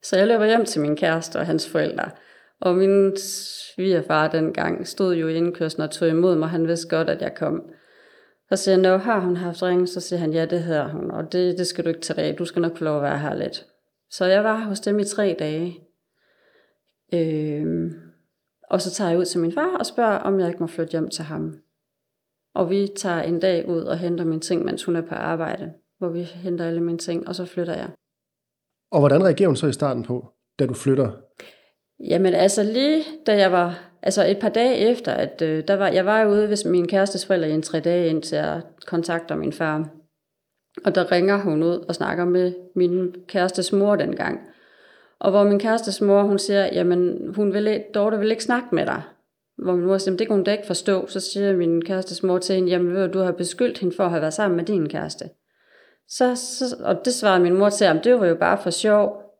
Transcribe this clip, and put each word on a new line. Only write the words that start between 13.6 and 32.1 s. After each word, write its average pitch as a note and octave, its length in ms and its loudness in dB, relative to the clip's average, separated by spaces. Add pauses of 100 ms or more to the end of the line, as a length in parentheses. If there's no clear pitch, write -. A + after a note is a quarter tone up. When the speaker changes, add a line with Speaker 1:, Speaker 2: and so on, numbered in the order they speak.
Speaker 1:
Så - 140 -4
jeg G3 200 4
var A3 120 2
hos G#3 240 -6
dem G#3 180 0
i G3+ 60 2
tre G3+ 340 -2
dage. D#3+ 400 -4 (1400)
Øhm, D#3+ 760 -2 (800)
og F3+ 100 0
så F3+ 100 -6
tager F3+ 200 -2
jeg E3+ 80 4
ud F3+ 60 2
til F3+ 160 -2
min E3 120 0
far F4 260 -2
og - 80 -2
spørger, A3 320 0
om G3 220 0
jeg F3 80 0
ikke F3 120 -6
må E3+ 60 -2
flytte E3 260 -6
hjem D#3+ 160 -2
til - 160 -10
ham. D#3 300 -8 (1000)
Og F3+ 160 0
vi G3 260 0
tager F3 260 -2
en E3 180 -2
dag F3+ 280 0
ud E3+ 140 0
og - 160 -2
henter F3 260 -2
mine D#3+ 160 0
ting, E3 240 -2
mens - 200 -4
hun F3 120 0
er E3 60 0
på E3 120 -8
arbejde, E3 580 -6 (260)
hvor F3+ 100 -4
vi E3+ 140 -4
henter F3 440 -6
alle E3+ 140 -2
mine E3+ 180 -2
ting, E3+ 300 -6
og F3+ 60 -8
så F3+ 100 -6
flytter F3 300 -6
jeg. - 140 -8 (1040)
Speaker 2:
Og F3 80 6
hvordan C#3+ 240 6
reagerer F#3 240 4
hun - 80 4
så D#3+ 100 -2
i C#3 60 2
starten C3 300 -2
på, B2 220 -6 (340)
da C#3 80 2
du B2 80 -4
flytter? C3+ 360 0 (960)
Speaker 1:
Jamen, F3+ 260 2